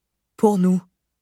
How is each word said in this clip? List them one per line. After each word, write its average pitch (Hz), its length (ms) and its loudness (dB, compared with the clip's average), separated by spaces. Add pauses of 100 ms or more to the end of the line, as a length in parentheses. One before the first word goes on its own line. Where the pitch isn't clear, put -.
(380)
Pour 208 200 0
nous. 185 240 0 (400)